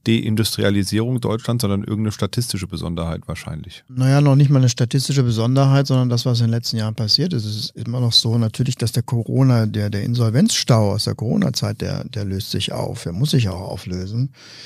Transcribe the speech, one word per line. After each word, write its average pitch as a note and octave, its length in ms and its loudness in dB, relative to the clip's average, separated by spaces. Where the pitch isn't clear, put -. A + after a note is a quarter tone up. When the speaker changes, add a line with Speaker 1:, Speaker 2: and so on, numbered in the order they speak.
Speaker 1:
Deindustrialisierung G#2+ 1120 0
Deutschlands, A#2 420 -2
sondern G2 180 0
irgendeine G#2+ 320 -2
statistische G2+ 540 -4
Besonderheit E2 600 -6
wahrscheinlich. - 640 -12
Speaker 2:
Naja, C3 320 2
noch C#3+ 160 6
nicht C#3+ 120 8
mal C#3+ 100 4
eine B2+ 100 6
statistische C3+ 540 0
Besonderheit, C3 640 2
sondern B2+ 220 2
das, A#2+ 160 0
was A#2+ 160 2
in A#2+ 60 4
den A2+ 60 2
letzten A#2 240 -4
Jahren A2 180 -2
passiert C3+ 380 0
ist. A2+ 120 -2
Es G#2+ 120 -6
ist A#2+ 200 -10
immer A#2 240 -4
noch A#2 120 2
so A#2 260 4
natürlich, A#2 380 0
dass A2+ 160 -2
der A2+ 100 0
Corona, A#2+ 640 2
der, G#2 240 -2
der G#2 140 -4
Insolvenzstau A#2 880 2
aus G#2 120 -2
der A2+ 100 -2
Corona-Zeit, G#2+ 680 -2
der, F#2 240 -6
der G#2 200 -8
löst G2 260 -6
sich - 220 -6
auf, - 300 -6
der E2+ 100 -8
muss C3 200 -2
sich A#2+ 160 2
auch E2+ 120 -6
auflösen. G2 720 -6